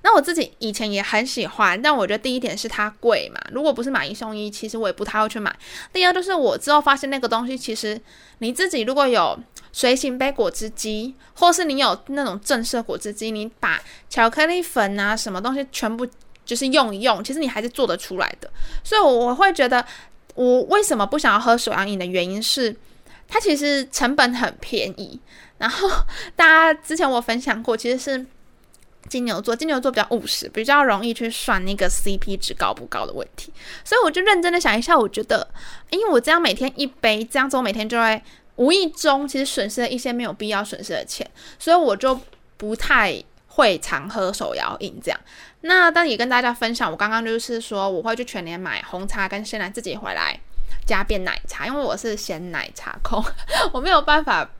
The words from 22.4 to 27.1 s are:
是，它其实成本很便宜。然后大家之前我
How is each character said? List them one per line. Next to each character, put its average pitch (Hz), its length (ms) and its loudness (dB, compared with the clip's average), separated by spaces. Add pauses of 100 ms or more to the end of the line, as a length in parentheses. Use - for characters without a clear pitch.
是， 226 340 0 (520)
它 440 120 0
其 349 180 2
实 285 340 0
成 269 240 0
本 247 180 4
很 240 260 -2
便 127 300 -4 (100)
宜。 - 200 -14 (380)
然 233 120 -2
后 381 200 0 (460)
大 330 100 8
家 320 360 8
之 311 140 -6
前 320 140 2
我 247 100 2